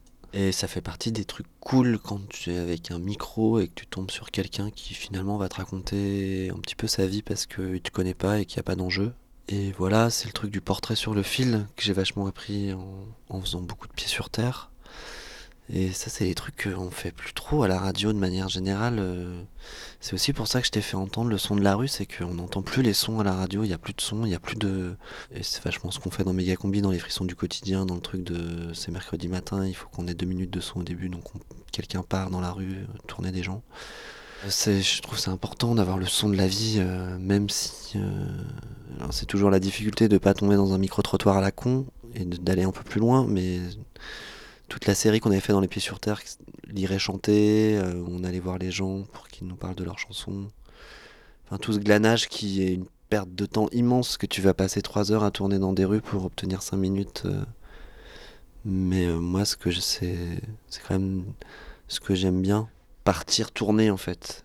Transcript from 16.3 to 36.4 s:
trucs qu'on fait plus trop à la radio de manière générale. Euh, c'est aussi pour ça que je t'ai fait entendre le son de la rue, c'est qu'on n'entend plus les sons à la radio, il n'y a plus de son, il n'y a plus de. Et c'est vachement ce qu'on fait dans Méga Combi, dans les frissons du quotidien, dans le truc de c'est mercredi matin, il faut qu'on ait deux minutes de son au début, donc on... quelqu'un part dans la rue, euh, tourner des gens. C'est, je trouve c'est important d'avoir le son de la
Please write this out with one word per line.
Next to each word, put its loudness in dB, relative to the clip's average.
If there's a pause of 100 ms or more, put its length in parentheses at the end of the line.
trucs -12
qu'on -4
fait -8
plus -14
trop 0
à 6
la 4
radio 0
de 0
manière 0
générale. 0
Euh, -4 (600)
c'est -6
aussi 0
pour -2
ça 2
que 2
je -2
t'ai 2
fait -4
entendre 0
le 2
son 0
de 4
la 6
rue, 2
c'est -4
qu'on -6
n'entend -4
plus 2
les 6
sons 0
à 2
la 4
radio, 0
il 0
n'y -2
a -2
plus -8
de -6
son, -2
il 0
n'y 0
a -6
plus -6
de. -2 (340)
Et -8
c'est -6
vachement -4
ce -6
qu'on -6
fait -2
dans 2
Méga 2
Combi, 0
dans 4
les 0
frissons -6
du -4
quotidien, -2
dans -2
le -6
truc -6
de -6
c'est -8
mercredi -6
matin, -2
il -2
faut -12
qu'on -8
ait -4
deux -4
minutes -2
de -4
son -6
au -6
début, -6
donc -10
on... -12 (320)
quelqu'un -4
part 0
dans -2
la -2
rue, -6
euh, -8 (220)
tourner -6
des -4
gens. -6 (840)
C'est, 2
je 2
trouve -8
c'est -2
important 0
d'avoir 4
le 0
son 2
de 6
la 6